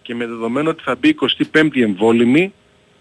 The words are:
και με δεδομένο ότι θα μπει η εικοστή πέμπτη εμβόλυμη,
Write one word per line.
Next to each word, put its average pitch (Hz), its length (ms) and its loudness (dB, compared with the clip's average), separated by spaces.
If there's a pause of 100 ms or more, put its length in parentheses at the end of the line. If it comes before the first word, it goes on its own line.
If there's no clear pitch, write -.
και 120 120 -12
με 120 120 -6
δεδομένο 117 440 -4
ότι 156 120 -8
θα 127 120 -4
μπει 147 120 -2
η 156 40 6
εικοστή - 340 -2
πέμπτη 156 380 0
εμβόλυμη, 117 720 2 (480)